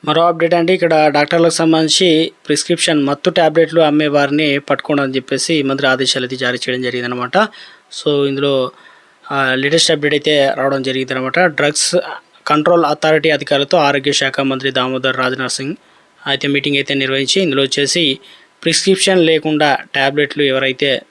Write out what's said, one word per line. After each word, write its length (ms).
మరో 160
అప్‌డేట్ 320
అండి. 200
ఇక్కడ 340
డాక్టర్లకు 460
సంబంధించి 800
ప్రిస్క్రిప్షన్ 560
మత్తు 260
టాబ్లెట్లు 520
అమ్మే 260
వారిని 520
పట్టుకోండి 420
అని 140
చెప్పేసి 480
మంత్రి 240
ఆదేశాలు 360
అయితే 120
జారీ 220
చేయడం 240
జరిగిందనమాట. 560
So, 240
ఇందులో, 440
ఆ, 220
లేటెస్ట్ 380
అప్‌డేట్ 220
అయితే 440
రావడం 260
జరిగిందనమాట. 560
డ్రగ్స్ 560
కంట్రోల్ 380
అథారిటీ 440
అధికారులతో 480
ఆరోగ్య 340
శాఖ 280
మంత్రి 320
దామోదర్ 460
రాజనరసింహ 560
అయితే 180
మీటింగ్ 280
అయితే 180
నిర్వహించి, 480
ఇందులో 220
వచ్చేసి 560
ప్రిస్క్రిప్షన్ 640
లేకుండా 520
టాబ్లెట్లు 480
ఎవరైతే 680